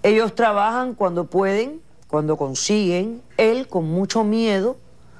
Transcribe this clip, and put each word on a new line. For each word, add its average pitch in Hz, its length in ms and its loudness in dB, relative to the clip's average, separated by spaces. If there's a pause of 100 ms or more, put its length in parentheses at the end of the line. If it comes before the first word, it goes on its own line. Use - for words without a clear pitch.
Ellos 220 320 2
trabajan 226 580 0
cuando 175 320 -2
pueden, 202 560 -2 (260)
cuando 151 300 0
consiguen. 190 840 -2 (140)
Él 233 300 2
con 170 220 -2
mucho 190 340 0
miedo, 214 540 0 (420)